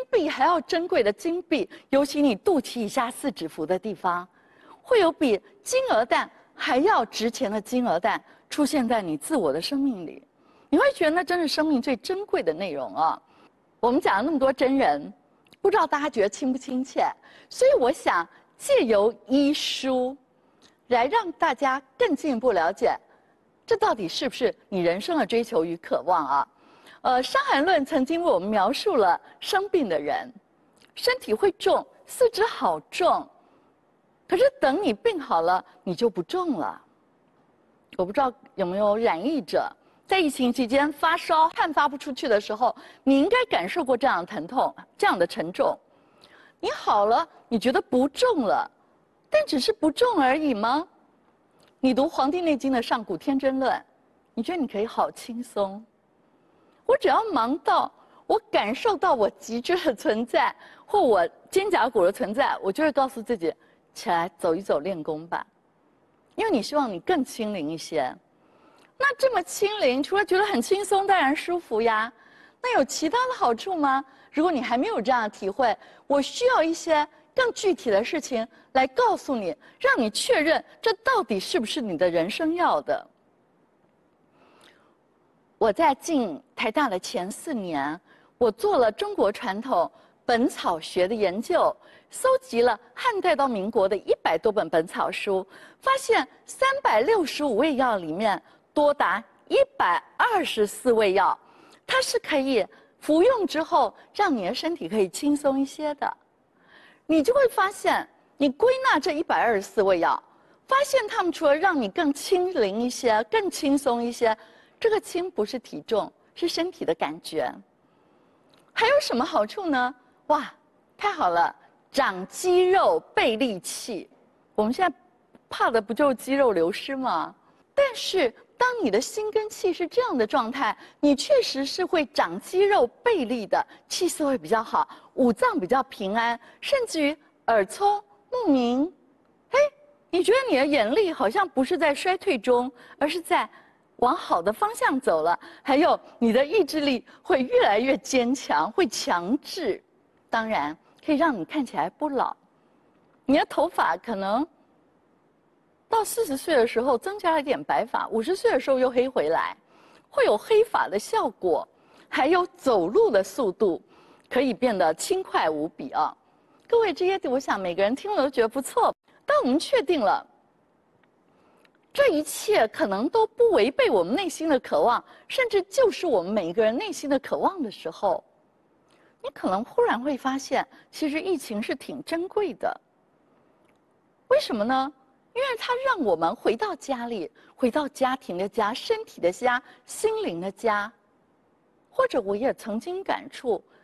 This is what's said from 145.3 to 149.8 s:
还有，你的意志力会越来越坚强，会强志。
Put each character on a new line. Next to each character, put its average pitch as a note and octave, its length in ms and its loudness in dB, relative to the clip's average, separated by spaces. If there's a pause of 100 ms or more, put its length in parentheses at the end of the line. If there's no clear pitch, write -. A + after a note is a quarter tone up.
还 C#4 160 2
有， D4 220 4 (180)
你 A3+ 160 2
的 B3+ 100 4
意 F4 200 2
志 D4 160 -4
力 C#4 260 -2 (160)
会 C4+ 200 2
越 A#4+ 200 2
来 G#3+ 180 4
越 C4 180 2
坚 B3 360 0
强， E3 380 -2
会 F4+ 160 2
强 G3+ 540 -2
志。 C4 400 -6 (480)